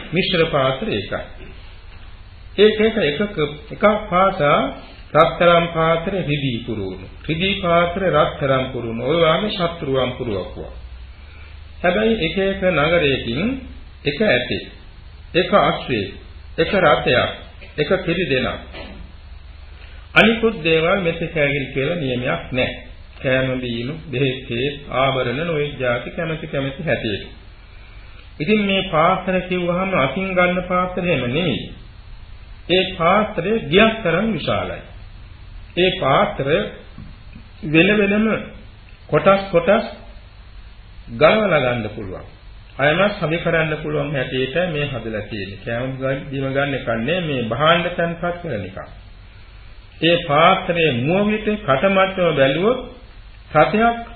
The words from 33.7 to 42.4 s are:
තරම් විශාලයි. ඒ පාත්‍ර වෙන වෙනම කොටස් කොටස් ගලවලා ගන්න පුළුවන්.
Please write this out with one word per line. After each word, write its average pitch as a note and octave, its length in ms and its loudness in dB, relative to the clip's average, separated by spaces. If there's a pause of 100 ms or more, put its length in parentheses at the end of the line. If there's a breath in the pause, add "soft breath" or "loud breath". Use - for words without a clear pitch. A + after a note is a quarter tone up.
තරම් F3+ 340 0
විශාලයි. G2 500 -2 (920)
ඒ F3+ 220 2
පාත්‍ර C#3+ 520 2 (1120)
වෙන D#3+ 360 4
වෙනම G#3 300 4 (800)
කොටස් F#3+ 420 4
කොටස් E3+ 400 2 (1200)
ගලවලා E3 500 4
ගන්න A#2+ 280 0
පුළුවන්. F#2+ 380 -10 (480)